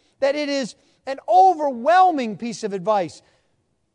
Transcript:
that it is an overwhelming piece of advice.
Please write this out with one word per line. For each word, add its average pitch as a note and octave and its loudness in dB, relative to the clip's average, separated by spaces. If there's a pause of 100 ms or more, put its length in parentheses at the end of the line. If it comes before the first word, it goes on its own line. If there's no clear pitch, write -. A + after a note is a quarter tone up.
(200)
that C#4 0
it D4 -4
is C#4 -4 (320)
an C4+ -8
overwhelming D4+ 2
piece A3+ -10
of G3+ -6
advice. G3 -4 (720)